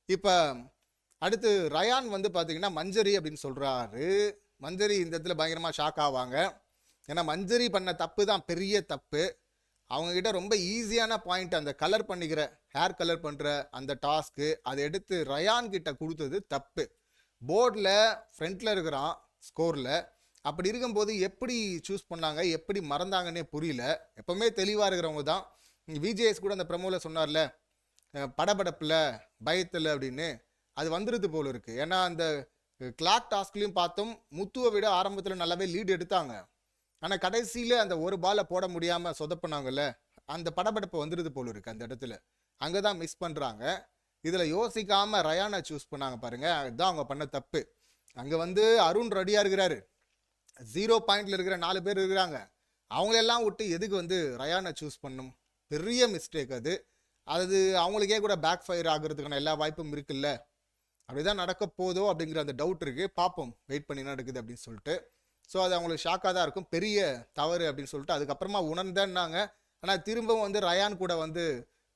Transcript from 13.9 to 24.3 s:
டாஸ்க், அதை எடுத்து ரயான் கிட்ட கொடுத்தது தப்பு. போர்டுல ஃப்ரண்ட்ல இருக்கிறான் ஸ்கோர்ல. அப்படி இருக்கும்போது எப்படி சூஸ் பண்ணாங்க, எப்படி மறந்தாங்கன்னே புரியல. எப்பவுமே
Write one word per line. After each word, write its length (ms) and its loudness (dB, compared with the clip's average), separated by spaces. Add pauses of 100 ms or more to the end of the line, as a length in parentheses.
டாஸ்க், 560 0
அதை 220 -2
எடுத்து 400 -2
ரயான் 440 0
கிட்ட 260 -4
கொடுத்தது 520 -6
தப்பு. 440 -6 (560)
போர்டுல 720 4 (200)
ஃப்ரண்ட்ல 320 -4
இருக்கிறான் 680 -2
ஸ்கோர்ல. 720 -2 (320)
அப்படி 280 -2
இருக்கும்போது 500 0
எப்படி 720 -2
சூஸ் 260 -6
பண்ணாங்க, 360 0
எப்படி 300 -2
மறந்தாங்கன்னே 600 -2
புரியல. 720 -2
எப்பவுமே 300 -2